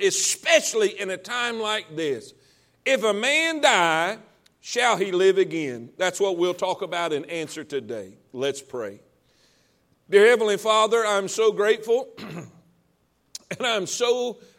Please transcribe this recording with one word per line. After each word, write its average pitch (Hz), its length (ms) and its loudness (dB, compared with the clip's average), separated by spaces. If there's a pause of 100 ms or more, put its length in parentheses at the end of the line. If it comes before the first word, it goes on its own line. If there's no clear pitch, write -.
especially 214 960 2
in 196 100 -6
a 185 60 -4
time 233 460 -4
like 208 340 -4
this. 143 380 -4 (520)
If 254 180 2
a 214 100 2
man 294 480 0
die, 180 560 2 (420)
shall 233 380 0
he 190 160 -2
live 185 240 4
again? 151 600 -4
That's 180 220 -2
what 196 180 0
we'll 175 160 0
talk 180 280 -4
about 170 320 -4
and 147 140 -4
answer 156 360 -8
today. 110 540 -10 (160)
Let's 135 280 -4
pray. 107 380 -10 (1080)
Dear 202 180 8
Heavenly 220 300 4
Father, 220 480 2
I'm 196 240 0
so 220 240 2
grateful 220 600 0
<clears throat> - 60 -20
and - 1500 -14
I'm 214 220 -2
so 240 520 -2 (200)